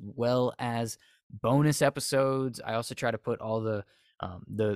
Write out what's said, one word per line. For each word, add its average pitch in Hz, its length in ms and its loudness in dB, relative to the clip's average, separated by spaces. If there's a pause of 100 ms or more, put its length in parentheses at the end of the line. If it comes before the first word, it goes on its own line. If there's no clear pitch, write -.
well 120 560 0
as 117 400 -4 (320)
bonus 143 540 2
episodes. 135 800 2
I 113 80 -4
also 117 220 -4
try 120 160 -2
to 113 80 -2
put 117 200 -4
all 110 220 -2
the, 107 240 -2 (360)
um, 92 260 -10
the, 104 280 0